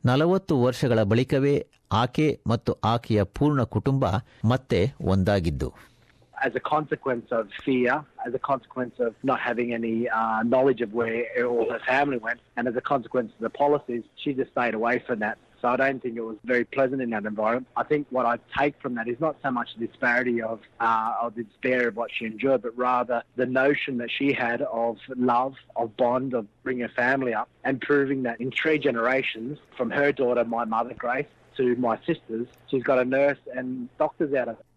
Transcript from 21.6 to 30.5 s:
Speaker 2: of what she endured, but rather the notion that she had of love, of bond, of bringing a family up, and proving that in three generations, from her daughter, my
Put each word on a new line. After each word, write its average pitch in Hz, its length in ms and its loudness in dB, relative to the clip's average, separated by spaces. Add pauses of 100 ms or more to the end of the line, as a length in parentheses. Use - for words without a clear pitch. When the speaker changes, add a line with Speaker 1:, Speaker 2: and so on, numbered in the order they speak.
Speaker 2:
of 104 80 -6
what 113 160 -4
she 117 140 -6
endured, 113 360 0
but 120 160 -8
rather 123 460 0 (100)
the 127 120 0
notion 131 520 0
that 117 120 -6
she 139 220 0
had 120 300 -2
of 113 360 -2 (180)
love, 123 380 2 (200)
of 113 220 -4
bond, 127 380 0
of 110 120 -2 (160)
bringing 127 220 -4
a 110 40 -6
family 127 460 0
up, 110 140 -4 (160)
and 131 160 -2
proving 139 420 2
that 117 180 -4
in 127 120 -4
three 156 260 0
generations, 127 800 0 (180)
from 117 140 -2
her 143 220 2
daughter, 123 320 2
my 117 200 -2